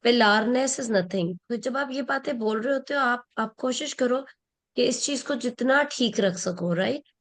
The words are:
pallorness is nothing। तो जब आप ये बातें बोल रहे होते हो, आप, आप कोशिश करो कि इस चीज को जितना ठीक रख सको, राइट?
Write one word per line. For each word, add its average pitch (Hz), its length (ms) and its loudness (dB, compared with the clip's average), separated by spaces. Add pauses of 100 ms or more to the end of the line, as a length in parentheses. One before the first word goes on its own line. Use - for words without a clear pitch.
pallorness 240 720 4
is 240 120 -6
nothing। 185 440 0 (120)
तो 240 80 -4
जब 240 200 -4
आप 277 140 -2
ये 262 120 -4
बातें 269 360 -4
बोल 220 220 0
रहे 262 140 0
होते 269 200 -4
हो, 285 60 0
आप, 240 240 0 (140)
आप 214 160 -4
कोशिश 262 380 -4
करो 254 340 0 (500)
कि 247 80 2
इस 247 200 0
चीज 277 180 -2
को - 120 -4
जितना 247 480 2
ठीक 262 380 0
रख 185 160 2
सको, 175 380 -2
राइट? 220 280 0 (180)